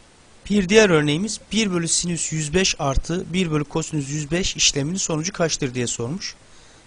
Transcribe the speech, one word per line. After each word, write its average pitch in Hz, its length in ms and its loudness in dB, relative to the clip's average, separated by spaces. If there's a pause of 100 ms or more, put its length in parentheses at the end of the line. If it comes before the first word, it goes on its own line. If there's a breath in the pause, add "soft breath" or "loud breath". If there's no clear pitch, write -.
(500)
Bir 196 180 2
diğer 214 220 8
örneğimiz 160 500 2 (120)
bir 208 200 2
bölü 170 160 0
sinüs - 440 -2
yüz 156 220 -4
beş 190 240 2
artı 160 540 -2
bir 180 180 2
bölü 151 140 0
kosinüs 156 440 -4
yüz 147 220 -6
beş 175 260 -2
işleminin 143 400 0
sonucu 160 360 -2
kaçtır 143 420 -2
diye 123 120 -2
sormuş. 120 480 -6 (520 soft breath)